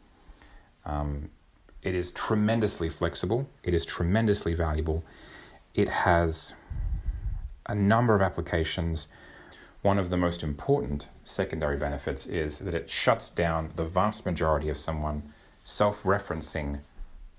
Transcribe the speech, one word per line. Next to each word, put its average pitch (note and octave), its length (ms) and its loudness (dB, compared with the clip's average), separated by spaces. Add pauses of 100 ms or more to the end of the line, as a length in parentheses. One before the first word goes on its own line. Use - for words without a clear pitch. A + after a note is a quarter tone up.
(840)
Um, D2 460 -4 (500)
it F#2 140 -2
is F2 160 -2
tremendously G#2+ 800 0
flexible. F#2 600 0 (140)
It F2+ 100 0
is E2 120 2
tremendously G2+ 680 2
valuable. D#2+ 500 0 (720)
It G#2 160 2
has E2+ 640 2 (1120)
a G#2+ 80 -4
number G#2+ 400 4
of G2 80 6
applications. E2 840 0 (760)
One G2+ 160 4
of F2+ 120 0
the F2+ 80 2
most F2 260 0
important D2 640 -2 (160)
secondary D#2 540 -2
benefits D2 500 -4
is D#2 320 -4
that F2 140 -4
it - 160 -4
shuts - 400 2
down E2 460 0
the E2 100 -2
vast F#2 400 0
majority D#2 440 2
of D2 80 -2
someone D2+ 560 -4 (300)
self-referencing D#2+ 1200 0 (580)